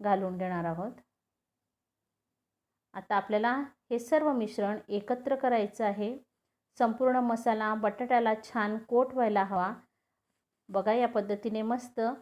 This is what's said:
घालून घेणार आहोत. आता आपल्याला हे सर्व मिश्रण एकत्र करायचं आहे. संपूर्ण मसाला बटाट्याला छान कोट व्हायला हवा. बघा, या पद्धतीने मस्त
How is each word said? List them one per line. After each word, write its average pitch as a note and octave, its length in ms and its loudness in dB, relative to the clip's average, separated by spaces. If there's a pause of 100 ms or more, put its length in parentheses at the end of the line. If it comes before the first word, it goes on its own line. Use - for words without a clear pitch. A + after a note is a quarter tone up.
घालून F#3+ 360 0
घेणार F3+ 280 -4
आहोत. E3+ 260 -4 (2000)
आता F#3+ 220 -2
आपल्याला G#3 380 2 (380)
हे A#3 80 2
सर्व D4+ 340 2
मिश्रण G#3 440 -2 (120)
एकत्र B3 460 -2
करायचं A#3 500 0
आहे. G#3 320 -2 (600)
संपूर्ण B3+ 400 2
मसाला A3+ 560 0
बटाट्याला A3+ 600 2 (100)
छान G#3+ 340 -2
कोट B3 360 0
व्हायला G#3+ 300 2
हवा. F#3+ 300 -2 (960)
बघा, G3 240 2
या A#3+ 140 4
पद्धतीने G#3+ 540 -2
मस्त A#3+ 400 -4 (200)